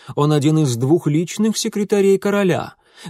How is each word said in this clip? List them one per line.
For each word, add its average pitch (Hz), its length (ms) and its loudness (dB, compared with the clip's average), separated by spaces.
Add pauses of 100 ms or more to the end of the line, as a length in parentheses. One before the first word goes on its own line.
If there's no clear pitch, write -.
(160)
Он 147 160 2
один 151 280 2
из 131 160 0
двух 139 320 0
личных 180 500 -2
секретарей 202 600 0
короля. 196 580 -2 (340)